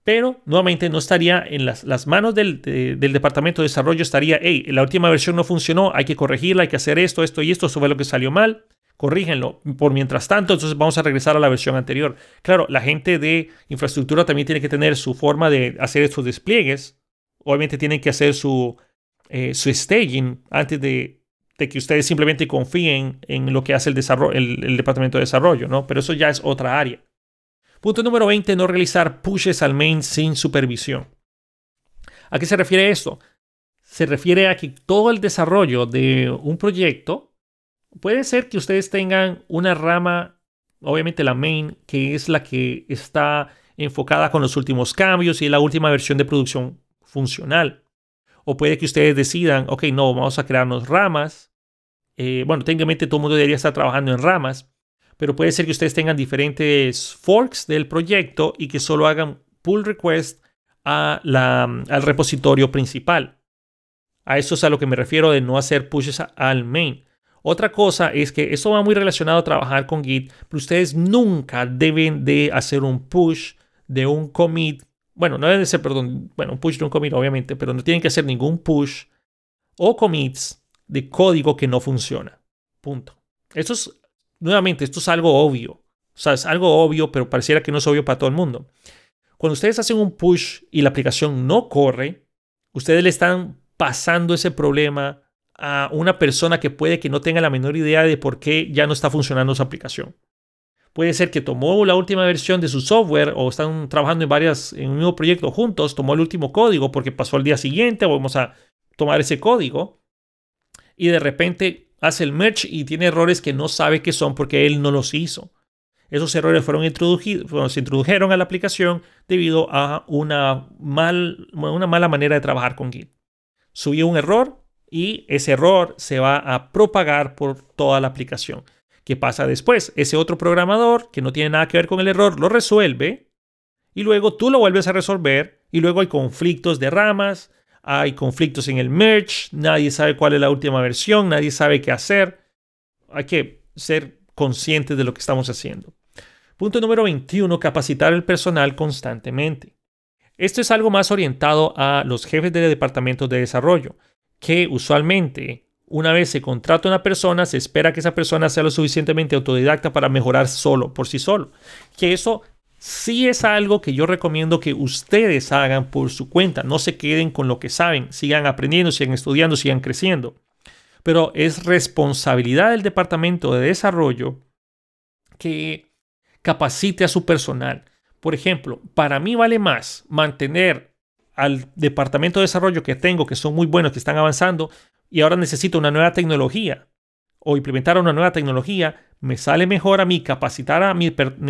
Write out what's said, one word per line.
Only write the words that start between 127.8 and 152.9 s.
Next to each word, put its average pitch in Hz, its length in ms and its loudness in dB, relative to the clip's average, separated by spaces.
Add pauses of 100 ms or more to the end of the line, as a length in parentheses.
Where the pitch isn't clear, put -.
la 135 80 -2
aplicación. - 560 -12 (400)
¿Qué 131 120 -4
pasa 131 300 -2
después? 151 500 0
Ese 147 200 0
otro 165 220 2
programador 208 720 2
que - 100 -8
no 131 100 -2
tiene 151 200 -2
nada 156 180 2
que - 80 0
ver 165 100 4
con 185 140 -2
el 190 80 0
error 190 320 2
lo 170 80 4
resuelve 196 800 0 (640)
y 196 80 -6
luego 208 320 2
tú 240 160 0
lo 269 80 6
vuelves 190 300 4
a 185 40 2
resolver 170 800 -2
y 165 100 0
luego 175 200 2
hay 185 60 2
conflictos 156 760 -2
de 135 80 0
ramas, 202 640 0 (300)
hay 143 300 -2
conflictos 135 560 -2
en 131 100 -2
el 127 100 0
merge, 208 640 2
nadie 151 380 0
sabe 151 260 0
cuál 147 160 2
es 143 80 2
la 139 100 4
última 135 300 -2
versión, 190 480 0
nadie 151 220 0
sabe 147 320 2
qué 127 100 -2
hacer. 190 480 0 (680)
Hay 147 140 -6
que 143 420 -4 (100)
ser 156 440 -6 (140)
conscientes 147 640 -2
de 131 80 0
lo 123 80 -4
que - 80 -14
estamos 131 300 -2
haciendo. - 440 -12 (640)
Punto 214 240 -2
número 220 240 2
veintiuno, 170 560 0
capacitar 147 540 0
el 175 100 0
personal 160 500 0
constantemente. 131 1040 -6 (600)
Esto 190 220 -2
es 233 100 0
algo 220 200 4
más 196 200 2
orientado 151 680 2
a 139 300 2
los 123 180 -4
jefes 160 280 -2
de 165 160 2
departamentos 131 600 -2